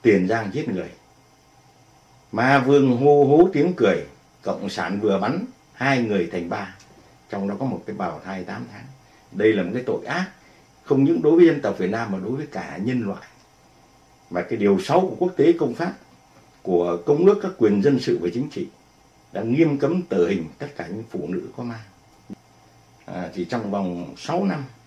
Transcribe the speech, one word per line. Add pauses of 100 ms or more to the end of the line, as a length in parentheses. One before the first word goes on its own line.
Tiền
Giang
giết
người. (1400)
Ma
vương
hô
hố
tiếng
cười, (360)
Cộng
sản
vừa
bắn, (280)
hai
người
thành
ba. (560)
Trong
đó
có
một
cái
bào
thai
tám
tháng. (480)
Đây
là
một
cái
tội
ác, (520)
không
những
đối
với
dân
tộc
Việt
Nam
mà
đối
với
cả
nhân
loại. (1000)
Và
cái
điều
sáu
của
quốc
tế
công
pháp, (680)
của
Công
ước
các
quyền
dân
sự
và
chính
trị, (640)
đã
nghiêm
cấm
tử
hình (140)
tất
cả
những
phụ
nữ
có
mang. (1200)
À,
thì
trong
vòng
sáu
năm (220)